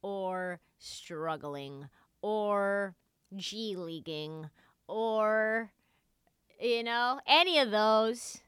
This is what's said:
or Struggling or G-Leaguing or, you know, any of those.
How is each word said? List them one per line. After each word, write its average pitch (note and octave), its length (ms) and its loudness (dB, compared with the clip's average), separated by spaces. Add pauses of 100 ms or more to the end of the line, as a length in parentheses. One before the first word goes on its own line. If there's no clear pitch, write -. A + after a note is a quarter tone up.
or F#3 580 -6 (180)
Struggling C#3+ 1080 -8 (340)
or G3+ 720 0 (400)
G-Leaguing E3 1160 -8 (360)
or, A3 840 0 (880)
you A#3 240 0
know, A#3+ 420 0
any E4 320 8
of B3+ 120 4
those. A3 760 2